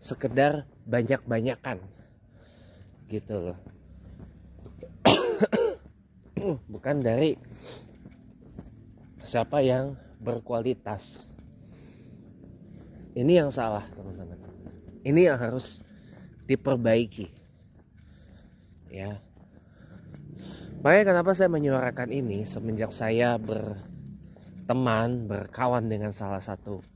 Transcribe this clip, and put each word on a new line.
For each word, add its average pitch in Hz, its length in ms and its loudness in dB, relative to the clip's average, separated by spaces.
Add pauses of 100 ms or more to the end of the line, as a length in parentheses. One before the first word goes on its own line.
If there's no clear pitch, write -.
sekedar 135 640 0 (240)
banyak-banyakan. 117 1120 -2 (1080)
Gitu 107 240 -8
loh. 90 240 -4 (1400)
<coughs> - 1700 0
Bukan 131 320 -2
dari 127 400 2 (1800)
siapa 135 400 0
yang 131 320 0 (240)
berkualitas. 117 1120 -4 (1800)
Ini 160 240 6
yang 143 80 2
salah, 113 480 -2
teman-teman. 92 400 -14 (720)
Ini 165 240 8
yang 123 80 0
harus 123 400 -4 (640)
diperbaiki. 117 880 2 (1600)
Ya. 101 320 -8 (1600)
Makanya 190 320 8
kenapa 175 160 4
saya 185 160 4
menyuarakan 127 640 0
ini 110 320 -2
semenjak 107 480 -4
saya 117 480 2
berteman, 110 1800 -4
berkawan 113 640 -2
dengan 107 240 -4
salah 98 320 -6
satu 98 400 -10 (120)